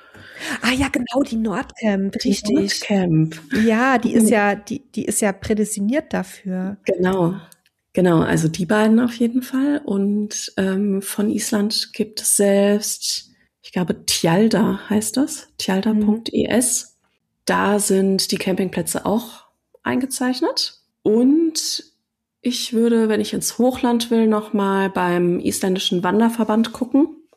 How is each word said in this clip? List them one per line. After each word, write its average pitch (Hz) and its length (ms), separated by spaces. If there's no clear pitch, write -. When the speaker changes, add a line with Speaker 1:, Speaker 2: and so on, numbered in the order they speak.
Speaker 1:
Ah 226 80
ja, 262 160
genau, 262 420
die 233 60
Nordcamp, 208 840
Speaker 2:
Die - 80
Speaker 1:
richtig. 208 260
Speaker 2:
Nordcamp. 180 880
Speaker 1:
Ja, 240 340
die 226 140
ist 226 140
Speaker 2:
Mhm. - 20
Speaker 1:
ja, 202 260
die, - 380
die - 120
ist - 160
ja 202 120
prädestiniert 214 800
dafür. 185 720
Speaker 2:
Genau. 185 500
Genau, 175 280
also 160 260
die 165 180
beiden 220 360
auf 240 140
jeden 240 280
Fall. 285 420
Und, 202 720
ähm, 190 460
von 208 260
Island 214 640
gibt - 280
es - 160
selbst, - 960
ich - 100
glaube, - 340
Tjalda 196 840
heißt 214 280
das, 294 320
tjalda 196 340
punkt 214 400
E - 120
S. - 400
Speaker 1:
Mhm. - 140
Speaker 2:
Da 190 340
sind 190 500
die 202 60
Campingplätze 185 720
auch - 400
eingezeichnet. 254 1000
Und 277 800
ich 247 320
würde, 226 340
wenn 214 120
ich 208 120
ins - 260
Hochland 240 540
will, 226 160
noch 214 240
mal 196 360
beim 175 520
isländischen 185 640
Wanderverband 226 680
gucken. 277 360